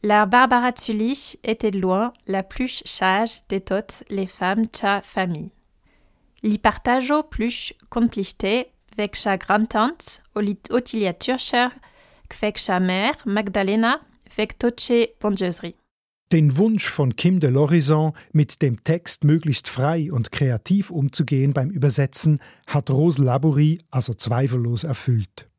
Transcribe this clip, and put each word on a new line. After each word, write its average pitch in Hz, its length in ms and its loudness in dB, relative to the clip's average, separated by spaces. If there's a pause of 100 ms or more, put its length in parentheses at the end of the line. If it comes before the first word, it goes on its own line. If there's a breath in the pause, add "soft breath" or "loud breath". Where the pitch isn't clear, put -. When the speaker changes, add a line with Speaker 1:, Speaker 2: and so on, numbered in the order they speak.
Speaker 1:
La 208 240 4
Barbara 247 480 4
Züllig 226 680 -4
était 226 280 -2
de 196 80 -4
loin 190 340 0 (140)
la 190 160 -2
plus 247 420 -8
sage 196 640 -2
de 196 100 -2
toutes 196 500 -6
les 196 160 -4
femmes 196 400 -2
de - 100 -12
sa 202 240 -2
famille. 175 520 -6 (880)
Li 208 160 0
partageau 254 640 0
plus 247 500 -6 (160)
compliqué 226 760 -2 (260)
avec 208 240 -6
sa 196 220 -2
grandtante 220 840 -2 (120)
Oli-, 208 240 -2 (120)
Ottilia 220 480 -2
Zürcher 247 520 0 (580 soft breath)
qu'avec 208 300 -4
sa 185 200 0
mère 190 460 0
Magdalena 208 760 0 (300)
avec - 280 -4
toute 240 600 0
bonjeuserie. 185 580 -4 (560)
Speaker 2:
Den 147 240 4
Wunsch 214 320 2
von 135 260 0
Kim 180 260 2
de 143 100 4
Lorison, 151 640 2 (180 loud breath)
mit - 300 2
dem 123 220 0
Text - 380 -2
möglichst 151 460 2
frei 151 420 -2
und 120 220 -4
kreativ 147 580 0
umzugehen 143 600 0
beim 131 160 0
Übersetzen, 147 720 2 (260 loud breath)
hat - 220 -2
Rose 139 340 2
Labourie 147 680 2
also 127 240 -2
zweifellos 120 680 -2
erfüllt. 120 760 -4